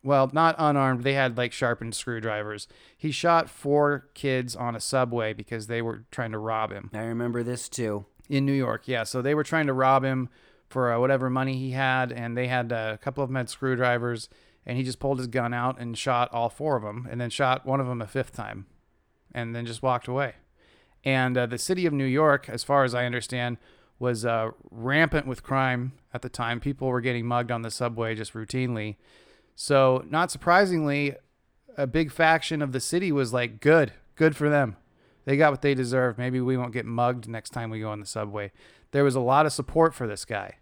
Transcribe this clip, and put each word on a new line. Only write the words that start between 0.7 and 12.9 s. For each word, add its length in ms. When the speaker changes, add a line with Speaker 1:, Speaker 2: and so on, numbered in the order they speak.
Speaker 1:
They 120
had, 220
like, 160
sharpened 440
screwdrivers. 720
He 140
shot 400
four 640
kids 400
on 220
a 40
subway 520
because 340
they 160
were 300
trying 180
to 80
rob 320
him. 240
Speaker 2:
I 100
remember 380
this 260
too. 380
Speaker 1:
In 180
New 60
York, 340
yeah. 160
So 180
they 140
were 80
trying 240
to 60
rob 320
him 240
for, 240
uh, 80
whatever 280
money 280
he 160
had, 400
and 240
they 100
had, 260
uh, 220